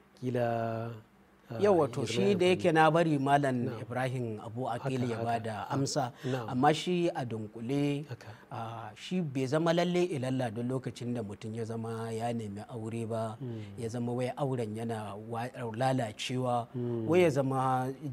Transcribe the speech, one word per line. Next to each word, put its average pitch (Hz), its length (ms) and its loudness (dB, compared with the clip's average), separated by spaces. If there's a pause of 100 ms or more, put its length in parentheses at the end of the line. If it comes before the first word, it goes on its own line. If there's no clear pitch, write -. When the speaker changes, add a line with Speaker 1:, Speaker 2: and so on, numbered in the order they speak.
(200)
Speaker 1:
kila, 123 240 0 (1040)
ah, 117 100 -8
Speaker 2:
Yawwa, 180 280 6
Speaker 1:
ya - 60 -10
Speaker 2:
to, 127 100 -2
Speaker 1:
zama - 80 0
Speaker 2:
shi 113 80 2 (140)
da 180 100 4
Speaker 1:
amfani. 180 60 8
Speaker 2:
yake 185 220 4
na 160 180 8
bari 165 280 4
Malam 139 460 4
Speaker 1:
Na'am. 123 160 -4
Speaker 2:
Ibrahim 123 640 -4
Abu 120 240 -6
Aqil 127 320 -2
Speaker 1:
Haka, 123 80 0
Speaker 2:
ya 113 80 -2
Speaker 1:
haka. 113 80 -2
Speaker 2:
bada 113 300 -2 (100)
Speaker 1:
Na'am. 135 160 0
Speaker 2:
amsa, 135 320 0 (120)
Speaker 1:
Na'am. 127 240 -2
Speaker 2:
amma 135 260 6
shi 170 340 0
a 160 160 -4
dunkule, 120 840 -2
Speaker 1:
Haka. 120 200 -12 (240)
Speaker 2:
ah, 113 420 -10
shi - 280 -4
bai 135 240 -2
zama 160 260 4
lalle 175 400 2
ilalla 127 400 -2
don 120 160 -4
lokacin 123 460 -4
da 120 80 -4
mutum 104 320 -8
ya 113 100 -4
zama 113 480 -6
ya 117 220 -2
nemi 104 340 -6
aure 113 400 -6
ba, 110 320 -4
Speaker 1:
Mm. 110 400 -8
Speaker 2:
ya 117 80 -4
zama 120 240 -2
wai 123 240 0
auren 120 400 -2
yana 107 400 -4
wa-, 113 320 -6 (240)
lalacewa, 123 1040 0
Speaker 1:
Mm. 120 320 -2
Speaker 2:
wai 175 140 6
ya 170 80 6
zama 131 580 2
Speaker 1:
Wai 135 60 -4
ko 143 180 -8